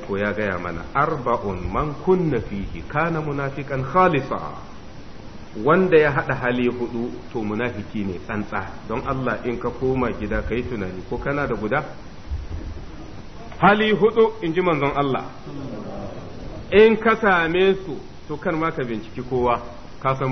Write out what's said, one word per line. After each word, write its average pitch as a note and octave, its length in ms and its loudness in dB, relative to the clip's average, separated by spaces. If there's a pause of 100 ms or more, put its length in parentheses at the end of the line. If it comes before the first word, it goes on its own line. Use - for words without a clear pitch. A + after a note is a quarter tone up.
ko G2+ 120 -2
ya G2+ 160 0
gaya G2 260 -2
mana, F2 240 -6 (100)
"Arba'un A#2+ 800 0
man C#3 220 -2 (100)
kunna E3 380 2
fihi F#2+ 480 -6
kana D#3+ 320 0
munafiqan C#3 640 -4
khalisa." C3 640 2 (1120)
Wanda E3 340 6
ya D3+ 140 6
haɗa C#3 240 0
hali B2 320 2
hudu, A#2+ 420 -2 (220)
to, B2 80 -4
munafiki G#2 640 -2
ne F2+ 220 -4
tsantsa. G#2 420 -4 (220)
Don A2+ 180 -2
Allah, B2+ 380 -2
in A#2 120 -2
ka B2 120 -4
koma C3 420 0
gida G#2 300 -2
ka G#2+ 140 -2
yi B2 80 0
tunani, F#2+ 460 -6
ko B2 80 -4
kana C#3+ 300 -2
da A#2 80 -2
guda? G#2+ 300 0 (1800)
Hali G#3+ 340 6
hudu, A3 460 4
in E3+ 120 0
ji F3+ 60 0
manzon D3 340 2
Allah. C3+ 300 0 (1500)
In G#3+ 260 10
ka A3 180 4
same F#3 600 4 (100)
su, C3+ 100 -8 (320)
to, D3+ 100 -6
kan E3+ 220 -2
ma D#3+ 120 0
ka D3+ 120 -4
binciki A#2 460 -6
kowa, A#2+ 320 2 (400)
ka C3+ 140 2
san C3+ 160 0